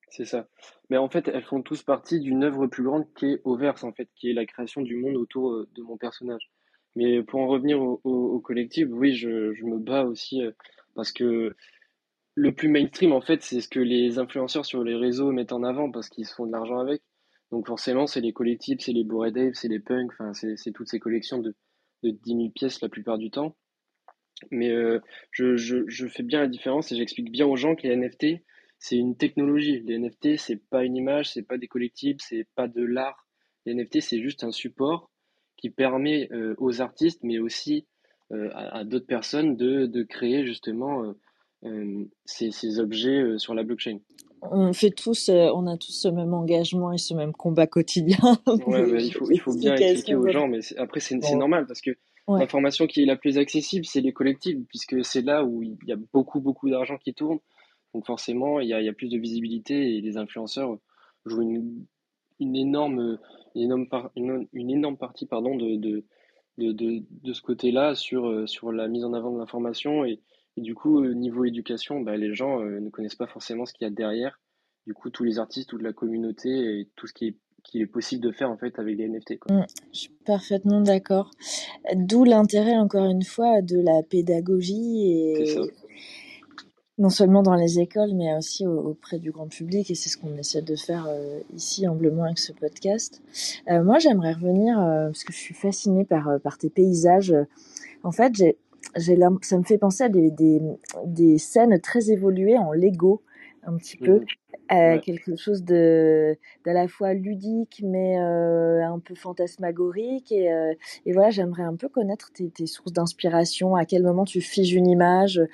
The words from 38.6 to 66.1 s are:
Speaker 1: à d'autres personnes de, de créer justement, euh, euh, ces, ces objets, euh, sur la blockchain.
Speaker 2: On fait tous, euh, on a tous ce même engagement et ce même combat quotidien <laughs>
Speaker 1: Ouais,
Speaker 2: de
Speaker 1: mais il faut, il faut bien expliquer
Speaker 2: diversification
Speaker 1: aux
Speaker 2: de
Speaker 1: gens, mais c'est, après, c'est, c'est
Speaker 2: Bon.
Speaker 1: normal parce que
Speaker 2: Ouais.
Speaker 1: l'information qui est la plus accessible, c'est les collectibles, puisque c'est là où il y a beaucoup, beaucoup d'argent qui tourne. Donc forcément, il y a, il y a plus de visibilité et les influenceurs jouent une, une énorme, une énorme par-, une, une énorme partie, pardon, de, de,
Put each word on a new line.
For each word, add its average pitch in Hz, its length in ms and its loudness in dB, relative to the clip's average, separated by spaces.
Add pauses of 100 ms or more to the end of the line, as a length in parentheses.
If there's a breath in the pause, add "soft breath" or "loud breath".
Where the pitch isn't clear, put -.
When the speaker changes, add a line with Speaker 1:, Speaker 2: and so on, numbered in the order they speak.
Speaker 1:
à 107 80 -8
d'autres 117 220 -4
personnes 135 500 -2
de, 131 300 0
de 120 160 -4
créer 127 420 -2
justement, 120 580 -6
euh, 104 80 -8 (540)
euh, 104 400 -8 (180)
ces, - 280 -6
ces 110 280 -6
objets, 113 400 0
euh, 113 200 0
sur 117 140 -8
la 113 100 -4
blockchain. 110 360 -8 (420)
Speaker 2:
On 190 300 2
fait 196 200 4
tous, - 360 -4
euh, 175 260 6
on 180 140 -2
a 170 80 -4
tous - 160 -14
ce - 160 -4
même 170 260 -2
engagement 170 600 0
et 175 40 -4
ce 170 160 -6
même 156 200 -4
combat 160 340 2
quotidien 170 540 2
<laughs> 240 260 6 (180)
Speaker 1:
Ouais, 131 200 2
Speaker 2:
de 117 80 2
Speaker 1:
mais 117 120 2
il - 80 -4
faut, - 160 -4
il - 120 4
faut 127 120 -2
bien 139 220 2
expliquer 180 400 4
Speaker 2:
diversification 131 60 2
Speaker 1:
aux - 60 2
Speaker 2:
de 190 40 4
Speaker 1:
gens, 147 160 2
mais 117 140 -4
c'est, - 160 -12
après, - 240 -6
c'est, 127 180 -4
c'est 147 140 0
Speaker 2:
Bon. 143 60 2
Speaker 1:
normal 143 280 2
parce 120 140 -14
que 131 100 -4 (360)
Speaker 2:
Ouais. 196 140 2
Speaker 1:
l'information 139 440 2
qui 151 160 0
est 135 60 6
la 135 80 4
plus 139 240 0
accessible, 151 460 -2
c'est 139 160 -2
les 131 120 0
collectibles, 139 520 -2
puisque 127 380 -6
c'est 127 200 -2
là 147 200 0
où 117 200 -4
il 110 120 -10 (120)
y 120 40 -6
a 113 40 -2 (180)
beaucoup, 135 260 0
beaucoup 135 300 -4
d'argent 131 300 -4
qui 127 160 -10
tourne. 151 240 -4 (560)
Donc 110 100 -8
forcément, 127 540 -4
il 120 100 -4
y 113 40 -2
a, 110 80 -2
il 110 40 -2
y 107 40 -2
a 107 40 -6
plus 123 160 -10
de 120 80 -4
visibilité 117 760 -4
et 107 40 -4
les 107 180 -6
influenceurs 110 600 -8 (480)
jouent 113 160 -4
une, 117 460 -6 (520)
une 131 160 -2
énorme, 135 640 -2 (380 soft breath)
une 120 80 -2
énorme 127 260 -2
par-, 127 260 -8
une, 127 380 -6
une 123 160 -8
énorme 143 260 0
partie, 127 300 -12
pardon, 123 300 -4
de, 113 220 -2
de, 107 280 -4 (540)